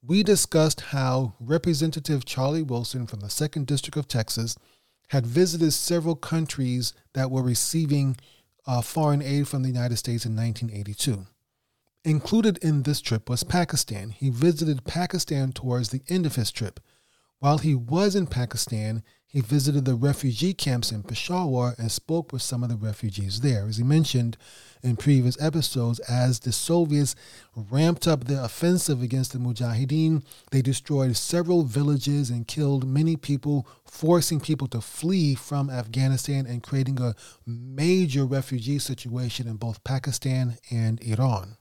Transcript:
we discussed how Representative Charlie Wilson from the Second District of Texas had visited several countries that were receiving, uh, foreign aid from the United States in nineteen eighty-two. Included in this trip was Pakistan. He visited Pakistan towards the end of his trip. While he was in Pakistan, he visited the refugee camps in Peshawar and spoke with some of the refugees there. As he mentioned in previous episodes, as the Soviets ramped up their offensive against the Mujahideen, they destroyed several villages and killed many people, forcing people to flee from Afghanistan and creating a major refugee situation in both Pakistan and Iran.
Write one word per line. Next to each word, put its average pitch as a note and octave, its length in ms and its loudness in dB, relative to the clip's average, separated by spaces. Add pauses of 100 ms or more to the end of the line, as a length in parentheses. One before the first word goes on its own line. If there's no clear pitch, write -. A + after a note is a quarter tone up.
we F3+ 220 2
discussed D#3+ 560 4
how C3 580 -2
Representative D3+ 880 0
Charlie C#3+ 380 -2
Wilson B2 440 -4
from A2 140 -10
the G2+ 100 -8
Second D3 380 -4
District - 280 -2
of D3 120 -6
Texas A2+ 480 -2 (540)
had C3 160 0
visited D#3+ 460 2
several E3 440 0
countries C3 760 -2 (220)
that C3 160 -2
were C3 120 0
receiving, C#3 720 0 (500)
uh, B2 160 0
foreign D3 400 2
aid C#3 240 0
from C3+ 160 -2
the C3 60 0
United B2 280 0
States A#2 300 -4
in A2 80 -2
nineteen A2+ 380 -2
eighty-two. G2+ 540 -4 (760)
Included F3+ 540 2
in D3+ 240 2
this C#3+ 180 0
trip - 300 -4
was B2 140 -2
Pakistan. A2+ 680 -2
He C3+ 200 -4
visited D3+ 540 2
Pakistan D#3 680 -2
towards B2 380 -2
the C3 180 -6
end F3+ 180 0
of C#3+ 80 -2
his A2+ 160 0
trip. - 300 -8 (580)
While C#3+ 200 4
he D3+ 160 2
was E3 420 2
in F#3 100 2
Pakistan, A2+ 760 -4 (240)
he C#3+ 160 -2
visited C#3 420 2
the B2+ 100 2
refugee C3+ 600 0
camps B2 360 -2
in G#2+ 120 -6
Peshawar B2 760 -2
and A#2 160 -4
spoke - 400 -4
with B2+ 80 -4
some B2 220 -4
of A#2+ 80 -2
the A#2 60 -2
refugees G#2 680 -4
there. A2+ 260 2
As G#2+ 80 -4
he A#2 60 0
mentioned C3 560 2 (440)
in B2 140 2
previous C3 460 4
episodes, C3+ 560 0 (100)
as B2 320 2
the B2 120 -2
Soviets D3 640 2 (400)
ramped C3+ 520 2
up D3+ 180 2
their C#3 180 -2
offensive D#3 600 0
against B2+ 300 -2
the C3 60 -6
Mujahideen, B2 840 2 (260)
they C3+ 120 4
destroyed C3 520 0
several E3+ 500 2
villages C#3+ 680 2
and A#2 180 -4
killed C#3 400 0
many D#3 280 2
people, C#3+ 500 0 (180)
forcing D#3+ 560 2
people C3+ 280 -2
to A#2 120 -4
flee D#3+ 540 0
from C#3 340 -2
Afghanistan C3 800 0
and A#2+ 160 -6
creating C3+ 360 -2
a A#2+ 160 0 (300)
major C3+ 800 0
refugee C3 540 -2
situation B2+ 680 -4
in A2+ 100 -6
both A2 280 -6
Pakistan B2+ 720 -2 (140)
and A2+ 320 0
Iran. A2 580 0